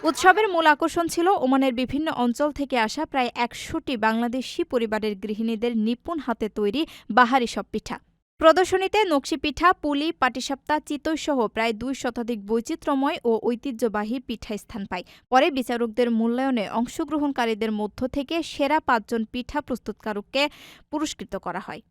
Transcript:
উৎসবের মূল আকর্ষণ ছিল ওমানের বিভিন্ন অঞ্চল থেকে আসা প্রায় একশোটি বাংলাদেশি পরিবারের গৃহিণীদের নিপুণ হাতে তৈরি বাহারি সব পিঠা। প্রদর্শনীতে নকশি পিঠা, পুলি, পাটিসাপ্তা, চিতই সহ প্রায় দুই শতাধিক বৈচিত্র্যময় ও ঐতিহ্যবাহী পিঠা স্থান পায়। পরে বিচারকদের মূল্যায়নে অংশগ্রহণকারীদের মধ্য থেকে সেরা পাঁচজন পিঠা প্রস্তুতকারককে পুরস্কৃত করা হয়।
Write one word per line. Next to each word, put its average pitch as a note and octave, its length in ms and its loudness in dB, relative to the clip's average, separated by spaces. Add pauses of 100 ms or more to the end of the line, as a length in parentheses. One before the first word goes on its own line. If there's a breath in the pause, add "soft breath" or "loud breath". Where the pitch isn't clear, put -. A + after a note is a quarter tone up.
উৎসবের F#4 440 6
মূল E4 180 2
আকর্ষণ E4 420 2
ছিল E4+ 180 0 (180)
ওমানের C4 300 4
বিভিন্ন C4 340 -2 (160)
অঞ্চল B3 280 0
থেকে C4 260 -4
আসা A3+ 280 0
প্রায় B3+ 240 -2 (160)
একশোটি - 500 -6
বাংলাদেশি A3+ 680 -2
পরিবারের G#3+ 580 -2
গৃহিণীদের A3+ 540 -2
নিপুণ A#3 420 -2
হাতে A#3 300 -4
তৈরি G#3 340 -2 (280 loud breath)
বাহারি A#3+ 440 6
সব G3 160 -6
পিঠা। - 260 -6 (440)
প্রদর্শনীতে F#4 640 6
নকশি D#4 320 0
পিঠা, D4+ 320 2 (120)
পুলি, D4 320 -2
পাটিসাপ্তা, C4 680 -2
চিতই D4+ 440 -4
সহ C#4+ 140 0 (100)
প্রায় A3+ 240 -2
দুই A#3+ 220 -6
শতাধিক A#3+ 520 -4
বৈচিত্র্যময় C#4 760 -2
ও A#3+ 80 2 (100)
ঐতিহ্যবাহী A3+ 760 -2
পিঠা - 380 -10
স্থান - 320 -12
পায়। F3+ 140 -8 (240 loud breath)
পরে C4 220 6
বিচারকদের A#3+ 600 0
মূল্যায়নে A#3 540 0 (140)
অংশগ্রহণকারীদের B3 960 -2
মধ্য G#3 360 -6
থেকে C#4+ 280 -4 (160)
সেরা D4 280 2
পাঁচজন A#3 500 0
পিঠা B3 320 -6
প্রস্তুতকারককে G#3+ 800 -6 (460 loud breath)
পুরস্কৃত D4 460 -6 (120)
করা F3+ 200 -8
হয়। - 240 -12